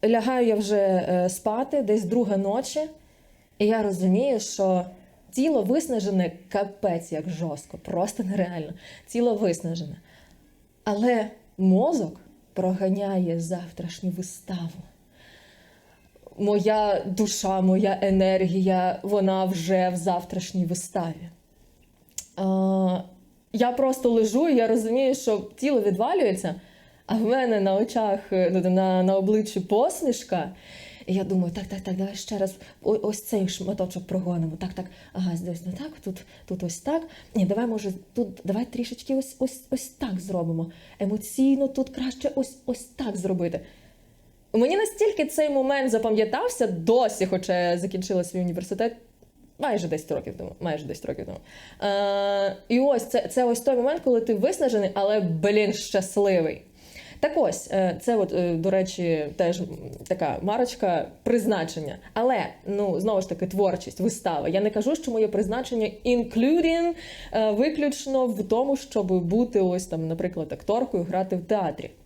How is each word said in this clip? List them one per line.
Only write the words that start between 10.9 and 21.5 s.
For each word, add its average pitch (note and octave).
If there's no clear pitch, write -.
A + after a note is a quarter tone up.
мозок F#3+
проганяє F#3+
завтрашню F3
виставу. F3
Моя G#3
душа, G3
моя F#3+
енергія, F#3
вона F#3+
вже F#3
в F3+
завтрашній F3+
виставі. E3+